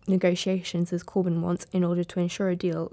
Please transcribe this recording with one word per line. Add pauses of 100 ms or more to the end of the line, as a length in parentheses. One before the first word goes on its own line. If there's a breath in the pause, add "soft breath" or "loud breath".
negotiations
as
Corbyn
wants
in
order
to
ensure
a
deal